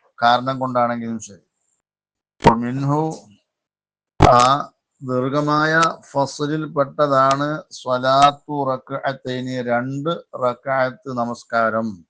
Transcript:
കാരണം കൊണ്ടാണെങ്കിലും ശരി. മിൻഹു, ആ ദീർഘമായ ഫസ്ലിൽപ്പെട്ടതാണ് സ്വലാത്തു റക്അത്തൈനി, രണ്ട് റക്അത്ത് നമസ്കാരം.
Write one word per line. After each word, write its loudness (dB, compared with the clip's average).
കാരണം 2
കൊണ്ടാണെങ്കിലും -2
ശരി. -20
മിൻഹു, 0
ആ 6
ദീർഘമായ 0
ഫസ്ലിൽപ്പെട്ടതാണ് 0
സ്വലാത്തു 2
റക്അത്തൈനി, -6
രണ്ട് -2
റക്അത്ത് -2
നമസ്കാരം. -2